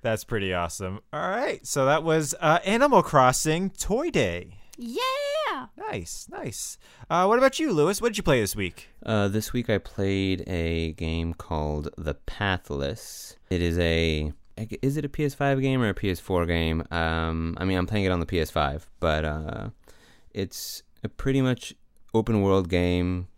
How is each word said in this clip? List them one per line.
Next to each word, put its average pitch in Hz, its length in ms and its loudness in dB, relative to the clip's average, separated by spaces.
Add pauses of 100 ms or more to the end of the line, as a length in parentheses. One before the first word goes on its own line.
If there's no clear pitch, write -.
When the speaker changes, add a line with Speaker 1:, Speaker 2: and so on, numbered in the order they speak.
Speaker 1:
That's 110 220 0
pretty 98 300 -2
awesome. 92 460 -4 (120)
All 170 160 -4
right. 226 380 -4
So 135 180 0
that 151 180 4
was, 160 380 0
uh, 165 240 4
Animal 233 380 6
Crossing 156 680 4
Toy 262 420 -2
Day. 90 440 -2 (240)
Speaker 2:
Yeah. 523 880 -4 (100)
Speaker 1:
Nice, 117 540 -10
nice. - 480 -10 (320)
Uh, 175 160 4
what 220 100 6
about 262 220 4
you, 311 140 0
Lewis? 165 280 4
What 233 100 0
did 202 60 -6
you 214 60 -4
play 135 180 4
this 104 160 -2
week? 95 320 -6 (160)
Speaker 3:
Uh, 104 240 2
this 107 240 -2
week 123 160 -4
I 107 80 2
played 95 720 -2
a 82 440 -2
game 82 420 -4
called 76 640 -4
The 76 160 -4
Pathless. - 1200 -6 (140)
It 90 100 0
is 87 180 0
a, 82 540 2 (480)
is 139 160 0
it 147 80 -4
a 143 60 -4
P 151 160 -2
S 139 80 -2
five 139 260 0
game 131 220 2
or 107 80 4
a 95 40 -2
P 101 160 -2
S 87 80 -2
four 87 280 0
game? 82 440 2
Um, 82 680 0
I 90 60 0
mean, 95 100 2
I'm 87 100 0
playing 104 200 0
it 92 60 4
on 87 80 2
the 82 60 -2
P 87 140 0
S 78 100 -2
five, 73 380 -2 (120)
but, 78 260 0
uh, 78 420 -6 (640)
it's - 500 -8 (220)
a 107 60 -4
pretty 135 320 0
much 127 320 -2 (400)
open 110 260 4
world 95 300 4
game 90 680 2